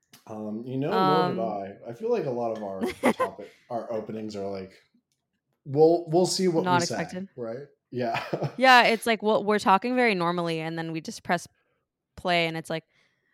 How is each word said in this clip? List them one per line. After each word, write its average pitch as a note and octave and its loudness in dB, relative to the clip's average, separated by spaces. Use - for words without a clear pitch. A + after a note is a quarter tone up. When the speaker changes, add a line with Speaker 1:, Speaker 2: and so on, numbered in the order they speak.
Speaker 1:
Um, G#2+ -8
you C3 -6
know, C#3+ -2
nor F#3 4
did F3+ -2
Speaker 2:
Um, G2+ -6
Speaker 1:
I. A#2 -12
I - -10
feel A3 -4
like G3+ 0
a C3+ -2
lot A#2 -2
of G#2+ -10
our G2 -8
Speaker 2:
<laughs> - -2
Speaker 1:
topic, - -6
our A#2 -6
openings G#2+ -8
are G2 -6
like, F#2+ -10
"We'll, D#3+ 4
we'll F3 4
see F#3 0
what E3 2
Speaker 2:
Not F3+ 4
Speaker 1:
we E3+ 0
say," B2 -4
Speaker 2:
expected. F3+ -6
Speaker 1:
right? B2 -10
Yeah. A#2+ -2
<laughs> - -4
Speaker 2:
Yeah, B3 8
it's A3 0
like, A3+ 0
well, G#3 2
we're G#3 2
talking A#3+ 2
very A#3+ 2
normally, E3+ -2
and E3 -8
then E3 -6
we D#3+ -6
just G#3+ -12
press F3 -2
play, F3 0
and D#3+ -6
it's D#3+ -10
like, D#3+ -8